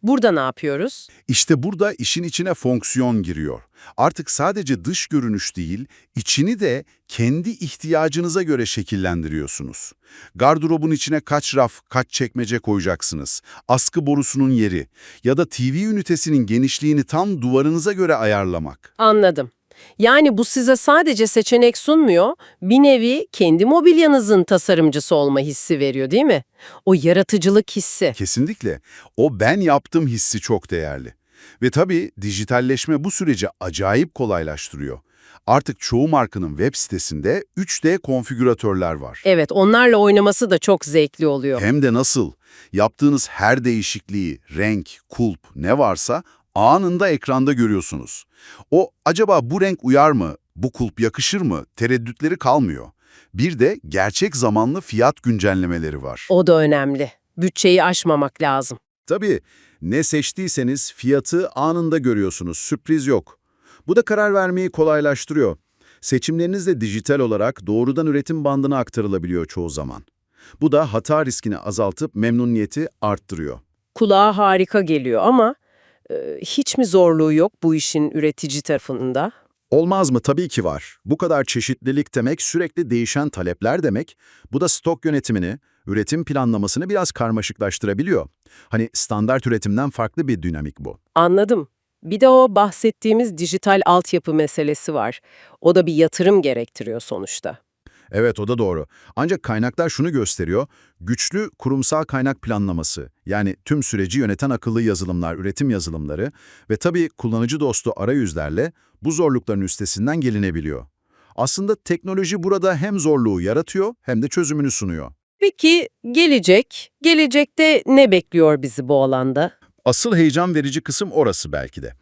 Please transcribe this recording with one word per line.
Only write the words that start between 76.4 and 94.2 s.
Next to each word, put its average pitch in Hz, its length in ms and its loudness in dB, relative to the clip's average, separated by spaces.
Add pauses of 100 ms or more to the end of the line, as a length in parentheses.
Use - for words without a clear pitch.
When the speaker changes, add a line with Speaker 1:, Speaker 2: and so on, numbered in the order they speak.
Speaker 1:
hiç - 360 -4
mi 254 80 2
zorluğu 165 480 4
yok 160 180 2 (120)
bu 160 120 2
işin 151 360 -2
üretici 151 500 -4
tarafında? 131 720 -4 (400)
Speaker 2:
Olmaz 170 400 2
mı? 123 80 2
Tabii 156 280 -2
ki 117 160 -4
var. 73 420 -6
Bu 135 120 -2
kadar 156 260 0
çeşitlilik 131 720 -4
demek 131 260 -2
sürekli 170 480 -4
değişen 120 400 -2
talepler 101 540 -4
demek. 117 340 -4 (340)
Bu 139 100 -2
da 180 60 0
stok - 380 -2
yönetimini, 120 540 -2 (280)
üretim 107 380 -2
planlamasını 123 640 -2
biraz 196 220 -2
karmaşıklaştırabiliyor. 107 1160 -4 (420)
Hani 113 240 -2
standart 113 540 -2
üretimden 113 420 0
farklı 131 380 -4
bir 98 160 -4
dinamik 76 360 -6
bu. 69 200 -12 (160)
Speaker 1:
Anladım. 180 520 2 (360)
Bir 185 160 -6
de 262 80 8
o 254 280 6
bahsettiğimiz 220 800 0
dijital 185 480 0
altyapı 175 480 2